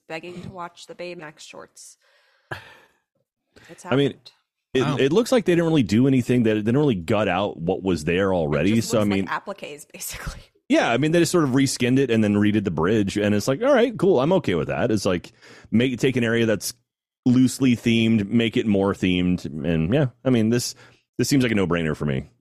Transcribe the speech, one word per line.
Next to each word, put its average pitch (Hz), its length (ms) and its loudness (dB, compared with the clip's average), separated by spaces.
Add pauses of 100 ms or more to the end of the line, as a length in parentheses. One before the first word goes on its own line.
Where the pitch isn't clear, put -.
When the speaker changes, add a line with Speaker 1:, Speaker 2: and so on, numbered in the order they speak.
Speaker 1:
begging 175 340 -14
to 190 60 -16
watch 175 380 -16
the 165 80 -20
Baymax 170 460 -14
shorts. - 580 -20 (1700)
It's - 180 -20
Speaker 2:
I 175 100 -4
mean, 139 120 0
Speaker 1:
happened. - 220 -14 (440)
Speaker 2:
it, 131 80 0
Speaker 3:
Wow. 143 160 -2
Speaker 2:
it 135 140 0
looks 226 200 0
like 240 120 0
they 180 80 0
didn't 170 140 2
really 160 160 2
do 113 260 2
anything. 127 360 2
That, 110 100 2
they 107 80 -2
didn't 120 160 0
really 147 160 2
gut 101 340 -2
out 92 300 -2
what 82 240 -4
was 87 220 -2
there 92 300 0
already. 78 380 0
Speaker 1:
It 113 40 2
just 113 140 -2
Speaker 2:
So, 117 80 0
I 107 40 2
Speaker 1:
looks 104 80 0
Speaker 2:
mean, 98 160 -2
Speaker 1:
like 82 100 -6
appliques, 151 560 -14
basically. - 480 -12 (280)
Speaker 2:
Yeah, 247 220 2
I 117 60 2
mean, 156 160 0
they 170 60 4
just 170 140 2
sort 175 120 4
of 135 60 0
reskinned 131 480 2
it 135 120 2
and 110 140 4
then 104 100 4
redid 104 300 2
the 101 60 0
bridge, 95 480 0
and 104 160 2
it's 104 120 -2
like, 135 160 -2
all 277 120 2
right, 233 240 2
cool, 170 220 2
I'm 151 140 2
okay 127 200 0
with 78 140 -2
that. 78 220 -2
It's 110 140 0
like, 90 280 -2 (380)
make, 120 280 0
take 135 180 0
an 120 80 0
area 117 220 2
that's 107 260 -2 (540)
loosely 127 500 4
themed, 113 520 2
make 117 280 0
it 110 100 0
more 98 280 2
themed, 90 500 0
and 80 480 -2
yeah, 147 140 2 (180)
I 135 60 0
mean, 113 180 2
this, 120 260 -2 (440)
this 123 100 -2
seems 139 140 2
like 120 100 0
a 107 40 0
no-brainer 85 380 0
for 76 120 -6
me. 67 240 -4 (100)